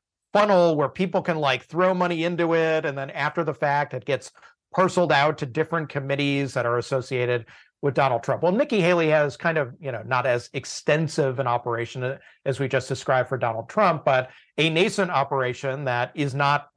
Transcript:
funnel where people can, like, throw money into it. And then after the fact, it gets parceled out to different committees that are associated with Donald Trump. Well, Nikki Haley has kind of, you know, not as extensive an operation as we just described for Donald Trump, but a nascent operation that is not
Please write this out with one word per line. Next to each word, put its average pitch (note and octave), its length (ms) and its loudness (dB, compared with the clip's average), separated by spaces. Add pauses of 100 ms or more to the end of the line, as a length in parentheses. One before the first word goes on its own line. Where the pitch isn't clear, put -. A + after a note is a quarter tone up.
(340)
funnel F#3 420 4
where C#3+ 140 0
people F#3 320 -2
can, E3+ 160 -2
like, C3+ 280 0
throw F#3 280 2
money F3 300 0
into E3 320 0
it. D#3+ 300 2
And C#3 120 -4
then C#3 140 -8
after D3+ 320 -2
the D3+ 100 -2
fact, C#3+ 400 0
it B2+ 120 -10
gets C3+ 260 -4 (420)
parceled F3+ 380 2
out D3 260 4
to - 80 -6
different D#3 440 -4
committees C#3 680 -2
that A#2+ 100 0
are A#2+ 140 0
associated B2 680 -2 (360)
with C#3+ 120 0
Donald C3 280 2
Trump. A#2 220 -2
Well, F3 80 4
Nikki A#3 300 2
Haley E3+ 260 4
has D3+ 300 2
kind E3 200 -2
of, C3+ 220 -2
you C#3 140 -8
know, G#2+ 120 -8
not B2 200 0
as A#2+ 280 0
extensive D3 840 -2
an B2+ 80 -4
operation A#2+ 720 -4 (280)
as C3 140 -2
we C#3 80 -2
just C3 220 -2
described B2+ 400 0
for C3+ 80 -4
Donald A2+ 320 -4
Trump, F3 340 0
but C3 260 2 (280)
a D#3 120 2
nascent F3 400 0
operation C3+ 760 -2
that B2 280 -2
is C#3+ 220 -4
not C#3+ 420 2